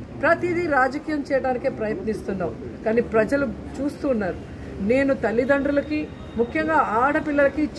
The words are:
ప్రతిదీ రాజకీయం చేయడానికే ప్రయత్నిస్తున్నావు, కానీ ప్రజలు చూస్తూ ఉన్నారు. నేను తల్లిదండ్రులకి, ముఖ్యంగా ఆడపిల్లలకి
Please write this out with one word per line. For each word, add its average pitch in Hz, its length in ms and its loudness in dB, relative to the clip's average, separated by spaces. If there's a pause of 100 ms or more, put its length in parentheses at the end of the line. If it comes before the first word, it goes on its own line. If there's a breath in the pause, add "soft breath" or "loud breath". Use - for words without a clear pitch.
(200)
ప్రతిదీ 339 460 2
రాజకీయం 277 680 0
చేయడానికే 254 360 0
ప్రయత్నిస్తున్నావు, 196 840 -4 (300)
కానీ 226 160 2
ప్రజలు 226 460 2 (340)
చూస్తూ 294 280 -2
ఉన్నారు. 208 300 0 (420 loud breath)
నేను 262 340 4
తల్లిదండ్రులకి, 277 960 0 (280)
ముఖ్యంగా 311 380 0
ఆడపిల్లలకి 285 1040 2